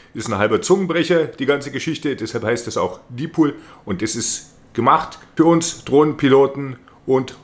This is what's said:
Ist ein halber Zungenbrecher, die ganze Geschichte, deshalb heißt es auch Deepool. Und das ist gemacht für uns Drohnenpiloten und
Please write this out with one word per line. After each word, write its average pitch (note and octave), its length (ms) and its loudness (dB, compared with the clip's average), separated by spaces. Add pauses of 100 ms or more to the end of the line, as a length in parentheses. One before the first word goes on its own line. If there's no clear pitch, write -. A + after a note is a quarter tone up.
(140)
Ist A2 160 -8
ein G2+ 80 -2
halber G#2+ 240 2
Zungenbrecher, E3+ 640 0
die C3 200 -8
ganze C#3 260 -2
Geschichte, C#3 440 -4
deshalb G#2+ 300 -8
heißt A#2 240 -2
es - 80 -6
auch F2+ 320 -4
Deepool. C#3+ 460 -2 (280)
Und G2 180 -6
das A2 140 -4
ist - 400 -6 (180)
gemacht C3+ 460 2 (160)
für D#3 100 4
uns E3 380 0
Drohnenpiloten C3+ 920 2 (280)
und C3 380 -2